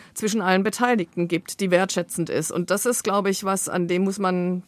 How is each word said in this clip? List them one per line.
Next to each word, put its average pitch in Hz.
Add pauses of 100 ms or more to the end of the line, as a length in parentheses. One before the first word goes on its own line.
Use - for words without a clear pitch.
(140)
zwischen 214
allen 185
Beteiligten 214
gibt, 170
die 196
wertschätzend 180
ist. 156
Und 175
das 196
ist, 247
glaube 196
ich, 196
was, 190
an 175
dem 180
muss 196
man 180